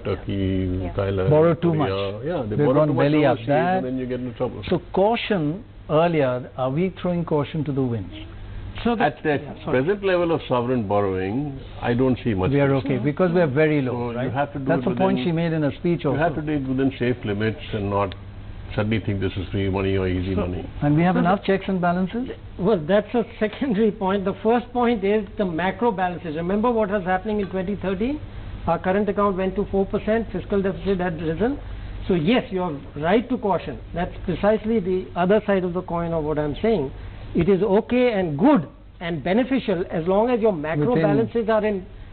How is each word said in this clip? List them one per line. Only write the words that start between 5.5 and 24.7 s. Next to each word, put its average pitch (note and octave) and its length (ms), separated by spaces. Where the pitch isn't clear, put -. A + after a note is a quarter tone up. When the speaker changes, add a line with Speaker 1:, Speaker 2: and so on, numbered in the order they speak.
Speaker 3:
earlier, D3 680
are C3 140
we F3+ 300
throwing F3 240
caution D3+ 400
to D3 60
the C3+ 120
winds? A2+ 300
Speaker 4:
So A#3 120
the G#3 80
Speaker 1:
At D3+ 200
the D#3 60
Speaker 4:
yeah, - 240
sorry. C3 180
Speaker 1:
present G3 220
level F3 280
of D3 140
sovereign B2 400
borrowing, G2+ 720
I A#2+ 120
don't B2+ 300
see A#2+ 100
much F#2 180
Speaker 3:
We C#3+ 100
are C#3 120
Speaker 1:
risk. C3 120
Speaker 3:
okay C#3 120
because D3 360
we F3+ 80
are E3 60
very D3+ 340
low, B2+ 100
Speaker 1:
So A#2+ 200
you A#2 60
Speaker 3:
right? B2 160
Speaker 1:
have C#3+ 200
to D3 60
do C3+ 60
Speaker 3:
That's D#3+ 200
Speaker 1:
it G3 40
Speaker 3:
the F3+ 60
point F#3+ 220
Speaker 1:
within, B2+ 80
Speaker 3:
she F3+ 80
made E3 180
in D#3 120
her C#3 160
speech F3 260
Speaker 1:
you C#3+ 60
have D#3 200
Speaker 3:
also. D#3+ 100
Speaker 1:
to D3+ 60
do D#3 40
it C3 60
within C3 280
safe B2 280
limits G#2+ 340
and G2+ 160
not G2+ 260
suddenly G#2+ 300
think G2+ 140
this F#2+ 160
is F2+ 160
free G2 180
money F#2+ 280
or F#2+ 100
easy F#2 280
Speaker 4:
So G#2 120
Speaker 1:
money. F2+ 220
Speaker 3:
And D3 140
we E3 80
have F3+ 120
Speaker 4:
So F3 40
Speaker 3:
enough F3+ 220
Speaker 4:
the - 60
Speaker 3:
checks G3 200
and F#3+ 140
balances? F#3 480
Speaker 4:
Well, G3 300
that's G3+ 280
a A#3 80
secondary G#3+ 520
point. G3 340
The G3 180
first A#3 280